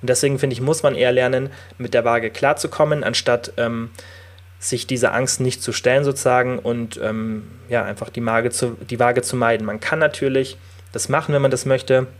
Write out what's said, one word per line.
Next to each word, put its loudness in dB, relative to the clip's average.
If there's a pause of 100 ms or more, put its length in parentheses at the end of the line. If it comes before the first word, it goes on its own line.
Und -2
deswegen 2
finde 0
ich, -6
muss 0
man 4
eher 4
lernen, 2 (300)
mit -8
der 4
Waage 2
klarzukommen, 0
anstatt, -2
ähm, -4 (680)
sich -4
dieser 2
Angst 0
nicht -2
zu -6
stellen 2
sozusagen 2
und, -4
ähm, -4 (180)
ja, 0
einfach -8
die -6
Waage 2
zu, -2 (100)
die -8
Waage 4
zu -6
meiden. 2
Man -6
kann -2
natürlich 0 (340)
das -6
machen, 0
wenn 2
man 4
das -2
möchte. 2 (140)